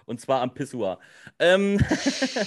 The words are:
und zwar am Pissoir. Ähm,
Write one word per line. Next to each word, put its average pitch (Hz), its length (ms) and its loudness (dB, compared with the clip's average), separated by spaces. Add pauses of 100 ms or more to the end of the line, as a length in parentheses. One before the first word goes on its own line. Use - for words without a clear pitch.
und 120 160 -10
zwar 131 180 0
am 127 140 -4
Pissoir. 113 460 -6 (400)
Ähm, 196 380 4 (680)